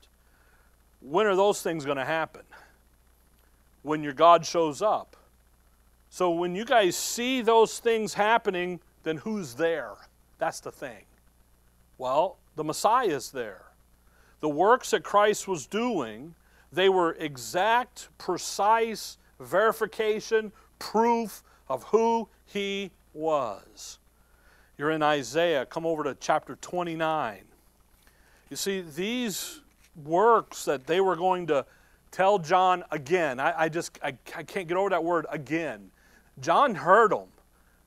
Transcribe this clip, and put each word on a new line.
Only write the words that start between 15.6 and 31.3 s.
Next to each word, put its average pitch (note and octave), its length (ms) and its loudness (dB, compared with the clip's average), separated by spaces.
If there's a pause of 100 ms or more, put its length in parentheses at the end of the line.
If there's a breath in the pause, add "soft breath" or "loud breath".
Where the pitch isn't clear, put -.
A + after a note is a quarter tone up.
doing, E3 680 -4 (380 soft breath)
they F3+ 160 4
were F3+ 260 4
exact, F3 920 -2 (100)
precise G#3+ 1000 -2 (220 soft breath)
verification, G#3+ 1120 0 (260 soft breath)
proof A#3 640 0 (260 soft breath)
of C3 160 -6
who A3+ 440 2 (180)
he G3 440 -8 (240)
was. B2+ 840 -6 (760 soft breath)
You're D3 140 -2
in D#3 120 -2
Isaiah. D3 640 0
Come E3 200 -8
over D#3 180 -2
to B2+ 160 -4
chapter D3 360 -2
twenty-nine. D#3+ 880 -4 (1040 soft breath)
You C#3 60 -12
see, G3 240 -4
these F#3+ 800 -6 (440)
works F3+ 640 2
that C3+ 200 -2
they F3 140 0
were F#3+ 160 2
going F3+ 300 0